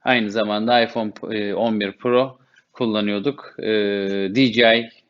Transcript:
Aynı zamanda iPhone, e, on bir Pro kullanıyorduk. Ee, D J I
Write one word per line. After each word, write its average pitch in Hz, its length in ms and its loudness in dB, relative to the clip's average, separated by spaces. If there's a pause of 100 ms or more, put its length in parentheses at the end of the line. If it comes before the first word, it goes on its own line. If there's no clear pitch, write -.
Aynı 117 260 0
zamanda 110 520 0
iPhone, 110 300 -4 (180)
e, 104 240 -4
on 107 260 0
bir 101 120 -2
Pro 127 460 0 (340)
kullanıyorduk. 107 840 -4
Ee, - 60 -10 (720)
D 131 180 4
J 113 260 6
I 117 120 -6 (200)